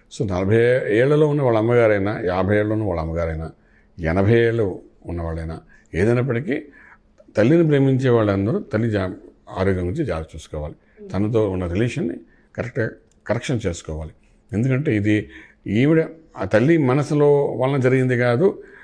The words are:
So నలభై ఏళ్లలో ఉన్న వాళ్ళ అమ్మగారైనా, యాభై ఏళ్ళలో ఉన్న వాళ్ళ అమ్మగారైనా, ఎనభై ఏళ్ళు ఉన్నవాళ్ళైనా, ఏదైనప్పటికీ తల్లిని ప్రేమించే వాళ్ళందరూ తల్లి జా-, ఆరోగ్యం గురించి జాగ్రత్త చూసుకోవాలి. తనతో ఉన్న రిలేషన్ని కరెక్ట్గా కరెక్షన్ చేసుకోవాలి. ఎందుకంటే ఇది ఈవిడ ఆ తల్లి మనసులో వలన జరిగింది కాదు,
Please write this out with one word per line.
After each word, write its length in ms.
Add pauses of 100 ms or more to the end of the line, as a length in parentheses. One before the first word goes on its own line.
(160)
So 160
నలభై 260 (420)
ఏళ్లలో 280
ఉన్న 140
వాళ్ళ 180
అమ్మగారైనా, 600
యాభై 380
ఏళ్ళలో 160
ఉన్న 100
వాళ్ళ 180
అమ్మగారైనా, 500 (480)
ఎనభై 340
ఏళ్ళు 460 (260)
ఉన్నవాళ్ళైనా, 540 (340)
ఏదైనప్పటికీ 720 (760)
తల్లిని 300
ప్రేమించే 420
వాళ్ళందరూ 500
తల్లి 300
జా-, 240 (440)
ఆరోగ్యం 260
గురించి 220
జాగ్రత్త 300
చూసుకోవాలి. 400 (380)
తనతో 360
ఉన్న 180
రిలేషన్ని 480 (420)
కరెక్ట్గా 320 (380)
కరెక్షన్ 380
చేసుకోవాలి. 460 (420)
ఎందుకంటే 420
ఇది 340 (380)
ఈవిడ 380 (320)
ఆ 80
తల్లి 320
మనసులో 680
వలన 320
జరిగింది 400
కాదు, 460 (200)